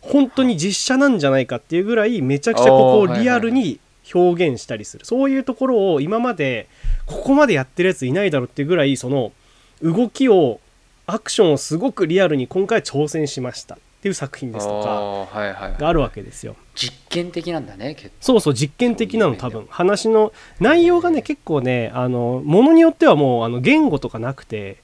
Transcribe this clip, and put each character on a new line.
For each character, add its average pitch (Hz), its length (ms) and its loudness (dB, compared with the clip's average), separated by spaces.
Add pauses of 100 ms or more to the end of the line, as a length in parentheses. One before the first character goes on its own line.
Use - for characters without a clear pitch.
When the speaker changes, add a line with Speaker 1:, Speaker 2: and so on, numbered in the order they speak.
Speaker 1:
本 269 300 2
当 262 120 -2
に 247 140 0
実 185 260 -4
写 262 140 0
な 277 120 4
ん 240 100 2
じ 143 80 0
ゃ 139 40 4
な 135 80 4
い 127 80 0
か 123 100 -6
っ 117 40 -8
て - 160 -6
い 175 40 2
う 190 40 0
ぐ 220 120 -2
ら 214 100 2
い、 233 120 -2
Speaker 2:
は 143 60 -2
あ。 - 20 -2
Speaker 1:
め 139 120 0
ち 143 100 -2
ゃ 226 60 0
く 117 60 0
ち - 20 4
ゃ 131 80 8
こ 135 80 8
こ 131 220 6
を 202 40 4
Speaker 2:
あ - 20 0
ー、 - 20 0
は - 0 -
い - 0 -
は 165 60 -2
い - 20 -2
は 208 40 -2
い。 - 40 0
Speaker 1:
リ 247 60 2
ア 247 80 2
ル 226 120 -2
に 226 280 0 (360)
表 175 340 2
現 120 120 -4
し - 60 -18
た 120 100 -8
り 107 80 -12
す - 140 -20
る。 - 60 -20
そ 262 200 -2
う 277 60 0
い 269 80 0
う 262 60 -4
と 262 100 -6
こ 262 120 -4
ろ 202 260 2
を 147 80 0
今 185 180 -2
ま 240 160 -2
で、 131 320 -4 (400)
こ - 100 -10
こ - 180 0
ま 294 120 6
で 220 80 2
や 135 80 0
っ - 40 -6
て - 160 -6
る 185 80 2
や 180 40 -2
つ - 120 -8
い 127 60 -2
な 190 120 -2
い 190 60 0
だ 147 80 -2
ろ 123 80 -4
っ - 20 -12
て - 140 -8
い - 20 -2
う 143 40 -8
ぐ 180 80 0
ら 151 80 2
い、 139 120 0
そ 127 140 -8
の、 131 220 -2 (500)
動 170 260 0
き 269 200 0
を、 160 320 4 (440)
ア 208 140 -8
ク - 120 -12
シ - 120 2
ョ 190 40 6
ン 156 60 4
を 139 60 2
す - 180 -6
ご 220 160 -2
く 185 140 -2
リ 170 160 0
ア 180 60 2
ル 151 80 0
に 127 100 -2
今 185 200 -4
回 214 140 0
挑 147 280 -4
戦 156 180 -4
し 139 140 -8
ま 123 120 -8
し - 120 -16
た - 100 -20
っ - 40 -20 (220)
て - 80 -4
い 196 40 -4
う - 20 -4
作 - 240 -12
品 123 140 -10
で 107 80 -8
す 104 60 -4
と 104 160 -4
か、 104 100 -4
Speaker 2:
あ 104 80 -4
ー、 101 380 -8
は 104 80 -4
い 98 60 -8
は 95 160 -12
い - 40 -6
は - 40 -6
い。 - 40 -8
Speaker 1:
が 147 80 -2
あ 175 40 2
る 165 80 2
わ 120 100 -4
け 104 120 -16
で 110 100 -18
す - 120 -18
よ。 107 120 -16 (180)
Speaker 2:
実 - 200 -10 (160)
験 175 220 -8
的 170 200 -8
な 165 60 -6
ん 123 80 -10
だ 95 100 -20
ね、 123 200 -12
結 - 120 -20
構。 - 120 -20
Speaker 1:
そ 254 160 2
う 208 40 4
そ 151 120 0
う、 - 20 2
実 139 240 -4
験 240 180 0
的 226 220 -4
な 208 80 2
の、 135 100 0
Speaker 2:
そ - 100 -12
う 123 40 -8
い - 20 -14
う - 0 -
面 - 0 -
で 117 40 -10
は。 107 60 -12
Speaker 1:
多 98 40 -18
分。 - 40 -20
話 190 380 0
の 214 240 4 (260)
内 320 280 4
容 349 140 4
が 349 100 0
ね、 311 80 0
Speaker 2:
へ - 20 -2
ー。 - 20 -10
Speaker 1:
結 - 220 -10
構 151 160 -2
ね、 123 320 -2
あ 127 160 -2
の、 123 360 -2
も 160 180 4
の 302 100 6
に 330 80 8
よ 330 100 6
っ 320 40 -8
て 339 120 2
は 233 80 6
も 127 280 2
う、 - 20 -2
あ 113 40 -2
の、 120 120 -4
言 285 280 2
語 151 100 -2
と 120 100 -8
か - 100 -10
な 127 140 -6
く - 140 -14
て 101 380 -12